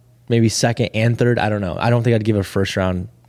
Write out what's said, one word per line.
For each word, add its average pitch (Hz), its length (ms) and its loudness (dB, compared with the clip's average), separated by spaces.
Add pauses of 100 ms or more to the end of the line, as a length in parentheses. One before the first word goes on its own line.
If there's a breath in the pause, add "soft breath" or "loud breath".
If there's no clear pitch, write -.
(280)
maybe 117 220 4
second 117 460 -2
and 113 220 0
third. 120 200 2
I 107 120 0
don't 104 120 -2
know. 90 180 -4
I 110 100 0
don't 120 140 2
think 117 120 2
I'd 107 100 0
give 110 100 2
a 98 80 2
first 95 320 -2
round 92 320 -2 (220)